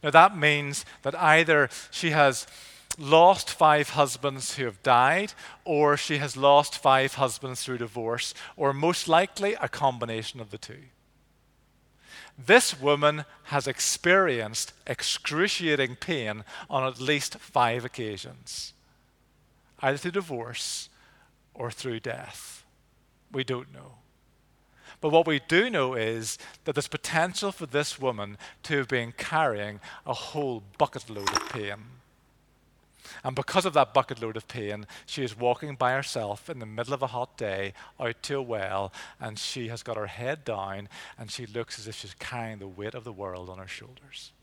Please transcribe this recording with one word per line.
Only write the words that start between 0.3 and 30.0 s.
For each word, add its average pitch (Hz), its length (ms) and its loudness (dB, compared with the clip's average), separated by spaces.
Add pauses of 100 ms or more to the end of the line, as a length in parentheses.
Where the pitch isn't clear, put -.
means 147 480 2 (200)
that 139 120 -4
either 156 540 6 (220)
she - 180 -2
has 143 380 4 (500)
lost 165 520 6
five 151 400 4
husbands 135 640 0
who 139 80 -4
have 113 180 -6
died, 135 520 4 (320)
or 147 320 4
she 147 220 -4
has 131 180 -6
lost 143 400 6
five 135 380 4
husbands 127 480 -4
through 127 140 -6
divorce, 117 560 -6 (220)
or 139 180 2
most 156 340 0
likely 190 480 2
a - 120 -6
combination 117 720 -4
of 110 100 -12
the 110 80 -12
two. 135 260 -16 (1500)
This 156 420 6
woman 147 460 4 (200)
has 143 220 0
experienced 131 1040 0 (140)
excruciating 147 1080 -2
pain 110 460 -4 (260)
on 131 160 0
at 123 140 -4
least 139 400 -2
five 120 440 0
occasions, - 880 -10 (1080)
either 139 160 2
through 175 140 -6
divorce 135 760 -6 (680)
or 120 160 -8
through 113 300 -8
death. - 640 -12 (640)
We 131 140 -4
don't 131 300 -8
know. 131 220 -20 (1080)
But 156 80 0
what 165 180 6
we 151 120 2
do 196 300 2
know 135 260 0
is 113 420 -2 (260)
that 147 120 -4
there's 143 120 -4
potential 175 640 -2
for 170 140 -12
this 143 340 -2
woman 107 380 -4 (260)
to 151 140 -2
have 131 100 -2
been 120 240 -2
carrying 107 720 -2 (240)